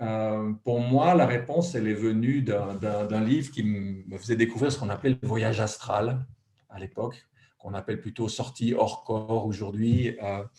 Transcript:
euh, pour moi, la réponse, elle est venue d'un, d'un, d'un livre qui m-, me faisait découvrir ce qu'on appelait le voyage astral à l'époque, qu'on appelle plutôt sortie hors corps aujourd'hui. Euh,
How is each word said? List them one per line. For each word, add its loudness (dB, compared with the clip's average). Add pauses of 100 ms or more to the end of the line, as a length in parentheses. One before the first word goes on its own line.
euh, -2 (140)
pour 2
moi, 6
la 8
réponse, 0
elle 0
est 2
venue 2
d'un, -2
d'un, -2
d'un 0
livre 2
qui -4
m-, -4
me -10
faisait -2
découvrir 2
ce -4
qu'on -4
appelait 0
le -4
voyage 0
astral -2 (440)
à -16
l'époque, -8 (320)
qu'on -12
appelle -6
plutôt -4
sortie -2
hors 0
corps -2
aujourd'hui. 0
Euh, -4 (160)